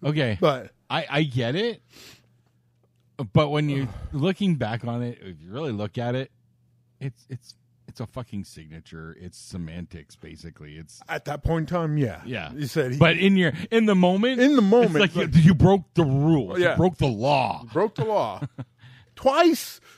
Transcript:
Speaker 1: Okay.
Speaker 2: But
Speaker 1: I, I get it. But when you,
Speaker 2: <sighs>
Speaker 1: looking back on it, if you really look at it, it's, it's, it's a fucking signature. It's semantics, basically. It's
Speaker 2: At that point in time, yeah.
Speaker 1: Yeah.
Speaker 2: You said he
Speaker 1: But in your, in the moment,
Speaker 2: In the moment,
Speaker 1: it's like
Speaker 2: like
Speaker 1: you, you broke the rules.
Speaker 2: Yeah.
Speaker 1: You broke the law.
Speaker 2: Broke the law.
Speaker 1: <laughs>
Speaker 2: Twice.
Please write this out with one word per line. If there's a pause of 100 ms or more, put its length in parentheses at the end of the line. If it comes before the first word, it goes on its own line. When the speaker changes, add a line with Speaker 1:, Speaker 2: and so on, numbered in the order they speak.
Speaker 1:
Okay.
Speaker 2:
But (180)
Speaker 1:
I,
I
get
it. (1500)
But
when
you, (120)
Speaker 2:
<sighs>
Speaker 1:
looking
back
on
it,
if
you
really
look
at
it, (720)
it's,
it's, (320)
it's
a
fucking
signature.
It's
semantics,
basically.
It's
Speaker 2:
At
that
point
in
time,
yeah.
Speaker 1:
Yeah.
Speaker 2:
You
said
he
Speaker 1:
But
in
your, (200)
in
the
moment,
Speaker 2:
In
the
moment,
Speaker 1:
it's
like
Speaker 2:
like
Speaker 1:
you,
you
broke
the
rules.
Speaker 2:
Yeah.
Speaker 1:
You
broke
the
law.
Speaker 2:
Broke
the
law. (360)
Speaker 1:
<laughs>
Speaker 2:
Twice. (180)